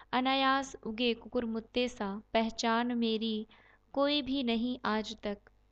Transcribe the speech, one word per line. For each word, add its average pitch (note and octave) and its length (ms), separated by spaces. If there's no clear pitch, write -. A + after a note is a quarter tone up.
अनायास C4+ 720
उगे A3+ 300
कुकुरमुत्ते A3+ 720
सा, G#3 340
पहचान A3+ 640
मेरी A3 500
कोई C#4+ 280
भी C4 220
नहीं A#3+ 420
आज G#3+ 380
तक। G3+ 140